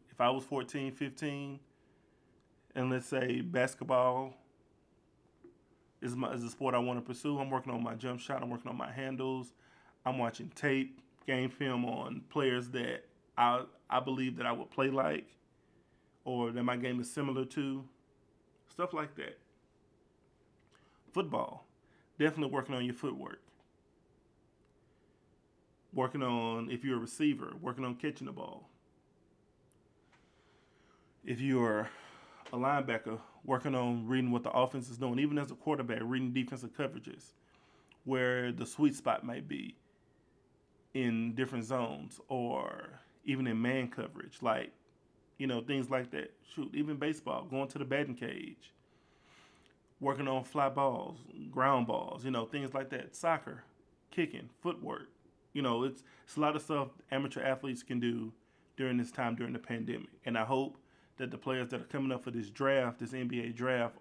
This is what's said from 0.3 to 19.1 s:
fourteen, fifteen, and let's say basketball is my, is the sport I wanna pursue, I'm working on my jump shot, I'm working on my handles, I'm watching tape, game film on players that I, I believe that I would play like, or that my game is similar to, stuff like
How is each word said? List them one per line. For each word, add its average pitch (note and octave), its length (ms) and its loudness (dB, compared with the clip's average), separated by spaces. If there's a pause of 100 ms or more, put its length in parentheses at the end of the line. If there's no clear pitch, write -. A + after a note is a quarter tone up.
fourteen, C3+ 480 -2
fifteen, C#3 680 -4 (1160)
and B2+ 140 2
let's B2+ 160 0
say B2+ 360 2
basketball B2+ 920 2 (1700)
is B2 140 -6
my, B2+ 180 -2
is A#2+ 100 -4
the A#2 60 -6
sport B2+ 260 2
I B2 40 6
wanna B2 220 0
pursue, B2+ 380 -4
I'm C3+ 100 -2
working C3 240 0
on A#2+ 100 -2
my A2+ 120 -2
jump B2 240 -4
shot, C3 240 -4
I'm A#2+ 60 -4
working A#2+ 200 -6
on B2 80 -6
my B2+ 140 -4
handles, C3 600 -4 (520)
I'm B2+ 120 0
watching A#2 380 -2
tape, C3+ 460 2 (240)
game B2+ 240 2
film B2+ 360 0
on B2+ 440 -4
players B2 400 2
that B2 360 -4 (320)
I, B2 260 6 (260)
I B2+ 100 4
believe C3 380 0
that B2 80 -2
I A#2+ 60 2
would - 180 -4
play C3+ 200 2
like, C3 380 2 (960)
or A#2+ 280 0
that A#2+ 120 0
my B2 140 2
game B2 240 -2
is A#2 100 -6
similar C3+ 320 0
to, C3+ 400 -2 (840)
stuff F3+ 240 -4
like D3+ 220 -4